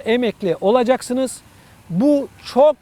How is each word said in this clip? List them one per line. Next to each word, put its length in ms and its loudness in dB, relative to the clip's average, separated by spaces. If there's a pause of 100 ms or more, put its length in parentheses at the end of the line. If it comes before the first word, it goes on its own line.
emekli 560 -2
olacaksınız? 800 0 (480)
Bu 380 0 (180)
çok 360 4